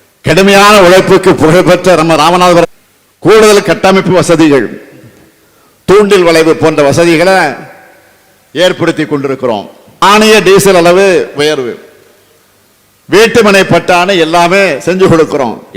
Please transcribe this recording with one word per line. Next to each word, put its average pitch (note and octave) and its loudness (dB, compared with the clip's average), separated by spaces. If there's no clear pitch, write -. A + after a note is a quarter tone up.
கடுமையான G3 2
உழைப்புக்கு F#3 2
புகழ்பெற்ற F3 0
நம்ம E3 0
ராமநாதபுரம் F3 2
கூடுதல் G#3+ 2
கட்டமைப்பு F#3 -2
வசதிகள், D3+ 0
தூண்டில் G3 2
வளைவு D#3+ 2
போன்ற D3+ 0
வசதிகளை E3+ 0
ஏற்படுத்தி E3 -2
கொண்டிருக்கிறோம். C3 -6
மானிய G#3+ 2
டீசல் F#3+ 2
அளவு F3+ 2
உயர்வு, C#3+ -4
வீட்டுமனை G#3 2
பட்டாணி F3+ -2
எல்லாமே F3 0
செஞ்சு F#3 0
கொடுக்கிறோம். C#3+ -2